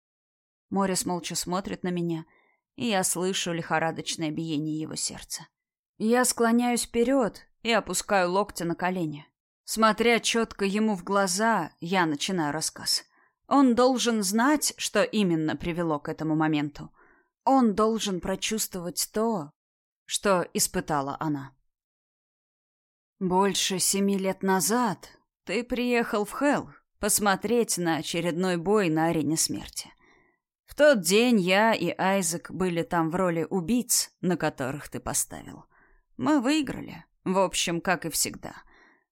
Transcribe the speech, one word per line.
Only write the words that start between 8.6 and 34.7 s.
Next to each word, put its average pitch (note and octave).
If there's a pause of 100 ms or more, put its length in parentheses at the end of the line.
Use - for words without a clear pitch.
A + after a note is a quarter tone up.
на E3+
колени. E3+ (380)
Смотря A3
четко A3+
ему G#3+
в F3
глаза, G3
я F3
начинаю D3+
рассказ. - (420)
Он C4
должен A#3
знать, A#3
что -
именно E3+
привело E3
к D3+
этому D#3
моменту. D#3 (520)
Он A#3+
должен G#3
прочувствовать F#3
то, G#3+ (540)
что F#3
испытала D3+
она. C#3 (1600)
Больше F#3+
семи G3
лет F#3+
назад F#3+ (360)
ты A3
приехал A#3+
в -
Хелл C4 (300)
посмотреть G#3
на E3+
очередной F3
бой F#3+
на D#3+
арене E3
смерти. - (720)
В -
тот C#4+
день G#3+
я G3
и -
Айзек F3+
были E3+
там E3
в E3+
роли E3+
убийц, G3 (100)
на F3
которых C#3+